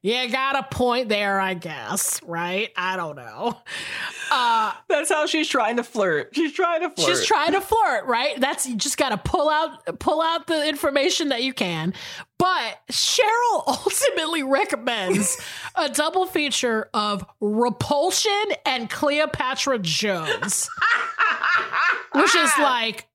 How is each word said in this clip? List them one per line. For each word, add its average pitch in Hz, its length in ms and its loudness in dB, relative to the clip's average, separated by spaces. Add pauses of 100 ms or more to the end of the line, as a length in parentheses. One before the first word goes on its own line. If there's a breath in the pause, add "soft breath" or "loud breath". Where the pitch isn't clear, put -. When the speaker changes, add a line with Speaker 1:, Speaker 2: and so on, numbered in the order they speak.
Speaker 1:
You 240 280 -2
got 269 280 0
a 262 60 0
point 247 460 0
there, 202 300 2
I 190 140 0
guess, 160 680 -4
right? 175 520 -4
I 185 200 -2
don't 160 200 -6
know. 127 420 -6 (760 loud breath)
Uh, 233 420 2 (160)
Speaker 2:
That's 311 200 0
how 302 160 2
she's 311 220 0
trying 240 300 0
to 233 60 -2
flirt. 185 520 -2
She's 302 180 0
trying 339 280 0
to 349 160 -2
Speaker 1:
she's 320 80 2
Speaker 2:
flirt. - 200 2
Speaker 1:
trying 330 280 2
to 381 80 2
flirt, 381 440 2
right? 254 340 0
That's, 277 280 0
you 247 80 -4
just 247 220 -2
gotta 247 200 0
pull 311 320 0
out, 311 500 -2
pull 302 220 2
out 330 260 0
the 311 200 0
information 285 600 0
that 247 140 -2
you 262 100 -2
can. 170 400 -2 (440 loud breath)
But 339 420 0 (120)
Cheryl 453 720 2
<laughs> - 40 -2
ultimately 339 760 0
recommends 233 920 0 (380 loud breath)
a 311 140 2
double 320 360 2
feature 254 680 0
of 208 320 0 (140)
Repulsion 285 1040 2 (220)
and 247 240 -2
Cleopatra 285 920 0
Jones, 180 880 -2 (720)
Speaker 2:
<laughs> - 720 -2
Speaker 1:
which 349 220 4
is 320 240 4
like 233 560 0